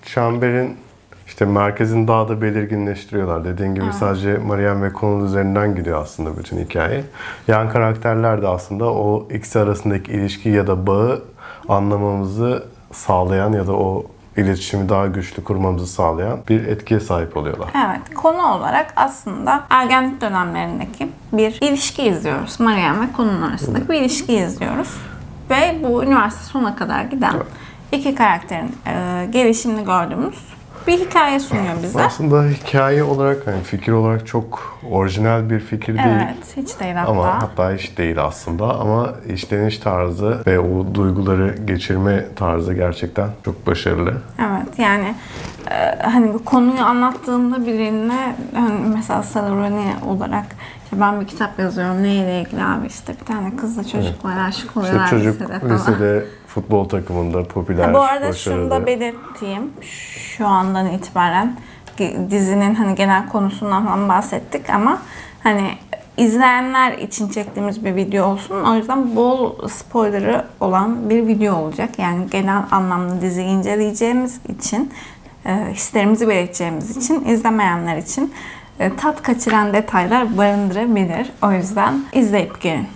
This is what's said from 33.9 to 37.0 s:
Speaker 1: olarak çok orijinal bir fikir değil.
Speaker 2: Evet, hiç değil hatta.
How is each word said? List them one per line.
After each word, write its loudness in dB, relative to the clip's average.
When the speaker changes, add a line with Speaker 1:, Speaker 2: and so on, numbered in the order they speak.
Speaker 1:
olarak 2
çok -6
orijinal 2
bir 2
fikir -6
değil. 2
Speaker 2:
Evet, 0
hiç -8
değil -4
hatta. 0